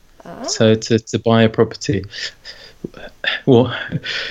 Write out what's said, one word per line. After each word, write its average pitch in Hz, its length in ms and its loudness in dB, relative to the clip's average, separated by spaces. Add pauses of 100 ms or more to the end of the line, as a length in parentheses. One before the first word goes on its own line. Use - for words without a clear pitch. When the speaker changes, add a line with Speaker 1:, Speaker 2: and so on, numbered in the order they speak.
(260)
Speaker 1:
Ah. - 180 -16
Speaker 2:
So 113 320 2
to, 110 240 0
to - 200 -4
buy 113 240 4
a 110 60 6
property. - 540 -2 (1400)
Well, 123 280 6 (580)